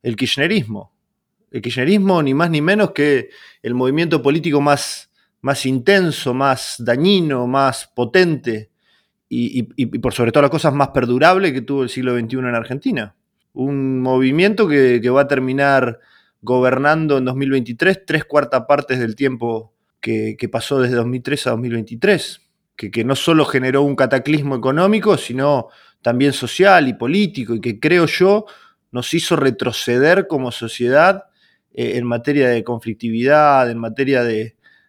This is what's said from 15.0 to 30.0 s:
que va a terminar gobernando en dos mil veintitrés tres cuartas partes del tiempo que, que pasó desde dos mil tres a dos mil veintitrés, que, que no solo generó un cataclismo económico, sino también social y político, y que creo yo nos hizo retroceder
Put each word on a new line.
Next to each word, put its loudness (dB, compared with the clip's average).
que 0
va 4
a 0
terminar 0
gobernando 2
en -2
dos -4
mil -2
veintitrés -2
tres -4
cuartas -2
partes 0
del -4
tiempo -4
que, -4
que -6
pasó -2
desde 2
dos 0
mil -6
tres -6
a -2
dos -2
mil -6
veintitrés, -4
que, -12
que -2
no -2
solo 2
generó 0
un 0
cataclismo 0
económico, 2
sino -2
también 2
social 2
y -2
político, -2
y -4
que -8
creo 2
yo 2
nos -6
hizo 0
retroceder 2